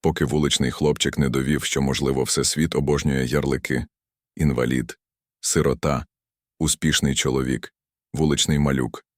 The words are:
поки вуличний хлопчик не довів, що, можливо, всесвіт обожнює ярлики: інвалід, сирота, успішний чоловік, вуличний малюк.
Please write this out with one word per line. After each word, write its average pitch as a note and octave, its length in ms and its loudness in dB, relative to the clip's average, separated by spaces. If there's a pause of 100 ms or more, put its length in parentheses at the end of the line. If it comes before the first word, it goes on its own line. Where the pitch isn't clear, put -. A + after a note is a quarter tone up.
поки D#2+ 240 0
вуличний C#2+ 460 0
хлопчик D2 460 0
не C#2 120 2
довів, C2+ 340 0
що, - 180 -2
можливо, C2+ 420 0
всесвіт - 520 0
обожнює C#2+ 500 0
ярлики: C2 600 -2 (500)
інвалід, B1+ 640 0 (440)
сирота, C#2+ 640 0 (540)
успішний D2 560 2
чоловік, B1+ 580 -2 (400)
вуличний D2 460 2
малюк. C2 460 0 (120)